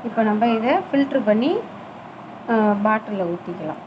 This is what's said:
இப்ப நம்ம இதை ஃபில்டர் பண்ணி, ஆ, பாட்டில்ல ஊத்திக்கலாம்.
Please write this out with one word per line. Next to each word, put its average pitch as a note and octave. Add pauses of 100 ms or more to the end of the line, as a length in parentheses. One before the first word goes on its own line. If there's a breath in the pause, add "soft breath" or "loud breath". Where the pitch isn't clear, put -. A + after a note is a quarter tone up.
இப்ப A3+
நம்ம G#3+ (100)
இதை A#3+ (160)
ஃபில்டர் C#4
பண்ணி, A#3 (960)
ஆ, A#3 (320)
பாட்டில்ல G#3+
ஊத்திக்கலாம். F3